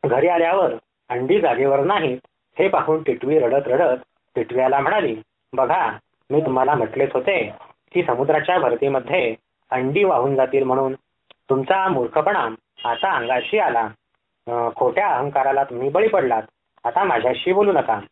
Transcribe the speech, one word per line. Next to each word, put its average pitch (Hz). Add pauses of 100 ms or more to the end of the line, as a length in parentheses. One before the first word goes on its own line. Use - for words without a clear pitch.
घरी 139
आल्यावर 170 (360)
अंडी 131
जागेवर 139
नाहीत 160 (400)
हे 190
पाहून 156
टिटवी 139
रडत 135
रडत 127 (360)
टिटव्याला 131
म्हणाली, 151 (360)
"बघा, 135 (400)
मी 143
तुम्हाला 131
म्हटलेच 127
होते 127 (420)
की 180
समुद्राच्या 151
भरतीमध्ये 131 (360)
अंडी 135
वाहून 139
जातील 135
म्हणून. 131 (560)
तुमचा 190
मूर्खपणा 151 (360)
आता 120
अंगाशी 127
आला. 131 (680)
अं, 120
खोट्या 160
अहंकाराला 139
तुम्ही 127
बळी 190
पडलात. 131 (420)
आता 165
माझ्याशी 127
बोलू 202
नका. 113 (100)